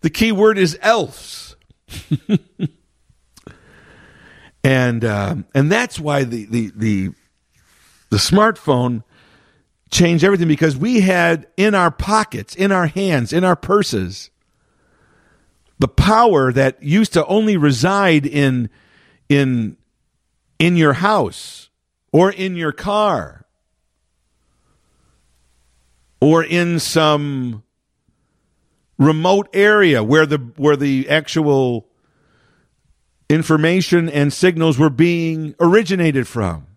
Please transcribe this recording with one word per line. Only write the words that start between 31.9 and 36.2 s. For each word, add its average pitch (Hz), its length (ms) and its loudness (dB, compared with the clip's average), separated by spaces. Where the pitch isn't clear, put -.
information 165 800 2
and 147 240 0
signals 165 480 0
were 156 100 4
being 160 680 -2
originated 170 680 2